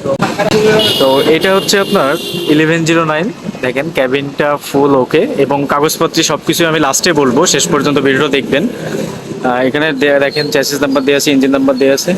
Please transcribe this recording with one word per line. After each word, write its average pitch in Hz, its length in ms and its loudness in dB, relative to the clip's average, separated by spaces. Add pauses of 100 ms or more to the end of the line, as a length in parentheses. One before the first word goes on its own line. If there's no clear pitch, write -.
তো, 554 120 -2 (840)
তো 135 220 2
এটা 165 340 2
হচ্ছে 196 240 0
আপনার 185 360 0 (340)
ইলেভেন 156 360 2
জিরো 165 200 2
নাইন, 156 260 -2 (300)
দেখেন 127 320 -4
ক্যাবিনটা 139 640 0
ফুল 139 380 2
ওকে 143 320 2 (100)
এবং 143 320 0
কাগজপত্র 156 540 0
সব 147 240 -2
কিছুই 170 200 0
আমি 160 120 0
লাস্টে 151 340 0
বলবো, 143 320 2
শেষ 143 220 0
পর্যন্ত 139 300 0
ভিডিওটা 139 300 2
দেখবেন। 135 400 -2
আহ, - 1000 -4
এখানে 147 260 -2
দেয়া, 139 260 2
দেখেন 139 320 -2
চেসিস 139 300 -2
নাম্বার 139 240 0
দেয়া 143 120 2
আছে, 139 140 0
ইঞ্জিন 135 200 2
নাম্বার 135 260 2
দেয়া 135 160 4
আছে 139 240 -2